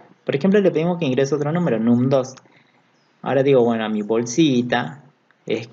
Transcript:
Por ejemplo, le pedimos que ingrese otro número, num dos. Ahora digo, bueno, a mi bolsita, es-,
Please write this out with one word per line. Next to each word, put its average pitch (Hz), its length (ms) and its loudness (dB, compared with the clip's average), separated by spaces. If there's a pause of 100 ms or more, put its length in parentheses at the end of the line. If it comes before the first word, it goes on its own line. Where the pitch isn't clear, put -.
(240)
Por - 100 -4
ejemplo, 190 240 2
le 185 120 2
pedimos 170 280 -2
que 170 60 -4
ingrese 135 300 0
otro 143 180 -2
número, 160 260 -2
num 120 300 2
dos. 135 260 0 (840)
Ahora 135 220 0
digo, 135 200 4
bueno, 113 220 0
a 107 60 -4
mi 104 120 -2
bolsita, 120 1000 -2 (420)
es-, 113 260 -6